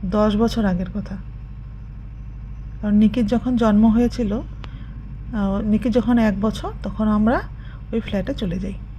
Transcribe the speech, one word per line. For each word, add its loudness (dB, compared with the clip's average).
দশ 2
বছর 2
আগের 0
কথা। -8
কারণ 2
নিকির 6
যখন 2
জন্ম 6
হয়েছিল, 4
আহ, -4
নিকির 2
যখন 4
এক 4
বছর, -2
তখন -2
আমরা 4
ওই 0
ফ্ল্যাটে -2
চলে -4
যাই। -6